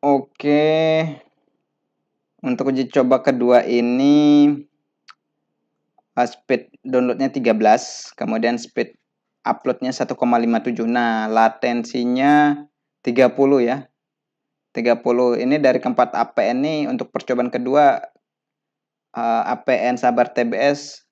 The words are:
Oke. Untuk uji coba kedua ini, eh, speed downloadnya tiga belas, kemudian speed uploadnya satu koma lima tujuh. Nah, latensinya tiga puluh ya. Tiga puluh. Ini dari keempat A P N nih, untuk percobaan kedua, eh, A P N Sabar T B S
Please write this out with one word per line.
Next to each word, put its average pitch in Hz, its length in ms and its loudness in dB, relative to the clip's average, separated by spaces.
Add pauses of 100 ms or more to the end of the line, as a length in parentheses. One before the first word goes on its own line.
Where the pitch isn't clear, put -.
Oke. 143 560 0 (1800)
Untuk 131 320 -2
uji 131 160 -4
coba 131 320 2
kedua 123 400 2
ini, 143 880 4 (1700)
eh, 123 80 2
speed - 560 -6
downloadnya 127 480 -2
tiga 117 240 0
belas, 107 640 0
kemudian 117 400 -4
speed - 400 -8 (480)
uploadnya 127 480 -4
satu 123 240 -6
koma 120 240 0
lima 117 160 0
tujuh. 113 320 -4
Nah, 113 400 -2
latensinya 123 1400 0 (400)
tiga 123 240 4
puluh 139 320 2
ya. 127 240 -4 (880)
Tiga 117 240 0
puluh. 120 400 0
Ini 135 240 -2
dari 127 160 2
keempat 123 400 -2
A 113 160 -4
P 117 160 0
N 127 160 -2
nih, 156 140 -4 (100)
untuk 123 240 -8
percobaan 123 400 -4
kedua, 131 480 2 (1120)
eh, 113 320 -2
A 120 160 -4
P - 80 -4
N 123 240 0
Sabar 123 400 0
T 123 80 0
B 110 160 -4
S 143 540 -4